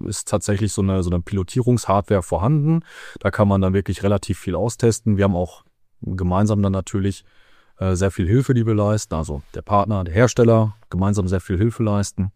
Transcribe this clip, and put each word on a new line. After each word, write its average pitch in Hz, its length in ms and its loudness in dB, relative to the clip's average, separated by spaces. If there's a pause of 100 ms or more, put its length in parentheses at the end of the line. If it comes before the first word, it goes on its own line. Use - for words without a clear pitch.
ist - 240 -8
tatsächlich 101 420 -2
so 104 120 -2
eine, 95 200 0
so 87 60 -2
eine 87 100 0
Pilotierungshardware 101 1000 0
vorhanden. 147 600 0 (380)
Da 101 120 -2
kann 104 160 2
man 98 120 2
dann 92 140 2
wirklich 98 300 -2
relativ 101 360 0
viel 90 160 -6
austesten. 110 640 0
Wir 98 80 4
haben 98 100 2
auch - 300 -6 (360)
gemeinsam 98 600 0
dann 98 100 2
natürlich, 98 540 -4 (540)
äh, 95 160 0
sehr 95 160 0
viel 90 160 -2
Hilfe, 131 260 2
die 117 140 2
wir 110 80 2
leisten. 104 400 0
Also 76 260 -4 (140)
der - 80 -10
Partner, 101 400 0
der 82 100 -6
Hersteller, 113 640 4 (160)
gemeinsam 92 360 0
sehr 92 140 -2
viel 92 160 -4
Hilfe 113 260 -2
leisten. 101 520 -2